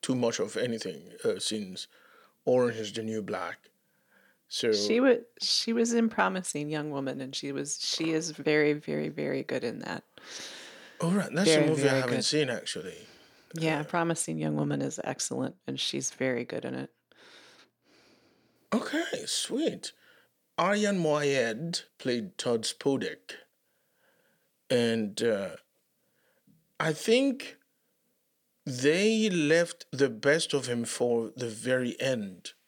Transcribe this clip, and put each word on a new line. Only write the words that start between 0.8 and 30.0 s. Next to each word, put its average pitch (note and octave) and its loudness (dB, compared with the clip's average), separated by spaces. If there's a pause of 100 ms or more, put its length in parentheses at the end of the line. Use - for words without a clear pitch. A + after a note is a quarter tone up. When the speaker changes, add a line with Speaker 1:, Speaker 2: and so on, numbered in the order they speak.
Speaker 1:
uh, F#2+ 2
since F#2+ -6 (580)
Orange B2 4
is G#2 -6
the A2+ -6
New A2 -4
Black. F#2 -6 (920)
So A#2 0
Speaker 2:
She G#2 4
wa-, C4 6 (180)
she - 0
was A#3 2
in A#3 4
Promising F#3 -2
Young D3+ -4
Woman, C3+ -4
and C3 -10
she C#3+ -6
was, C#3+ -6
she D#3+ -2
is D#3+ -2
very, D3+ 4
very, D3+ -4
very C#3+ -4
good C3+ -4
in A#2 -6
that. - -8 (960)
Speaker 1:
Oh, E3 2
right. F#3+ 0
That's E3+ 4
a D#3+ 8
Speaker 2:
Very, D3+ 6
Speaker 1:
movie D3+ 2
I - 4
Speaker 2:
very C3+ 4
Speaker 1:
haven't B2 0
Speaker 2:
good. - 0
Speaker 1:
seen, D3 2
actually. F#2 -6 (560)
Speaker 2:
Yeah, D#3+ 0
Speaker 1:
Uh, - -4
Speaker 2:
Promising E3 -2
Young D#3 -2
Woman C#3+ 0
is C#3 -6
excellent, C3 -4 (120)
and C3+ -6
she's - -4
very B2+ -2
good B2 -8
in B2+ -6
it. C3 -8 (1800)
Speaker 1:
Okay, - -2
sweet. - -2 (680)
Aryan G3+ 2
Moayed D3 2 (160)
played A#2+ -2
Todd A#2 0
Spodek. - -2 (1300)
And, A2+ 2
uh, G2+ 2 (1300)
I D#3 0
think B3+ 2 (1080)
they F#3+ 4
left E3 2
the C3 4